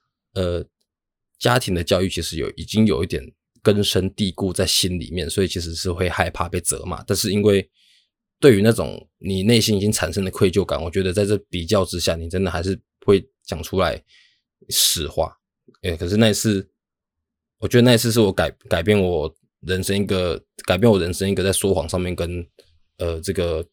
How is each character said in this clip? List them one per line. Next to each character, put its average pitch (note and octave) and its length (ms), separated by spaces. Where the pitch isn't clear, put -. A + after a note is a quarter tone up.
呃， F2 320
家 B2 200
庭 F#2+ 160
的 E2+ 100
教 F#2 160
育 F#2+ 80
其 F2 140
实 D#2+ 160
有， B1 140
已 - 120
经 A2 220
有 E2+ 180
一 - 20
点 D#2 160
根 G#2 220
深 F#2+ 300
蒂 F#2+ 180
固 F#2+ 220
在 F#2+ 120
心 F2+ 320
里 C2 120
面， E2 180
所 G2 160
以 - 20
其 F2 140
实 E2+ 140
是 F2+ 180
会 F2 160
害 E2 220
怕 - 180
被 F2+ 100
责 - 280
骂。 - 160
但 - 120
是 F#2+ 160
因 G#2 120
为 G#2+ 280
对 C3 160
于 F#2+ 60
那 A2+ 100
种 C2 340
你 F#2+ 240
内 A2+ 180
心 G#2+ 160
已 F#2+ 40
经 G#2+ 120
产 D#2+ 180
生 F#2+ 140
的 F#2 60
愧 F#2+ 200
疚 F#2+ 140
感， D2 180
我 D#2+ 80
觉 F#2+ 120
得 F#2 100
在 G2+ 140
这 G#2 100
比 F2 160
较 G2 180
之 F2 160
下， E2+ 160
你 E2 100
真 F#2 160
的 F2+ 80
还 E2 120
是 F#2+ 180
会 G2 240
讲 F2 200
出 F#2 180
来 E2+ 220
实 - 360
话。 - 320
哎， F2+ 120
可 F2 140
是 F#2+ 80
那 A2 140
一 - 20
次， G2 340
我 - 100
觉 - 80
得 A#2+ 60
那 B2 100
一 A2+ 60
次 A#2 120
是 A2+ 80
我 G2+ 140
改-， E2 180
改 E2+ 120
变 G#2 160
我 E2+ 340
人 F#2 240
生 G2 120
一 G2+ 100
个， F2+ 360
改 F#2 120
变 A2+ 140
我 G2+ 80
人 E2 160
生 F#2+ 140
一 G2+ 80
个 F#2 80
在 G2 80
说 G2 200
谎 E2 160
上 F#2 120
面 F2+ 160
跟， F2 280
呃， E2+ 220
这 F#2 120
个 E2+ 400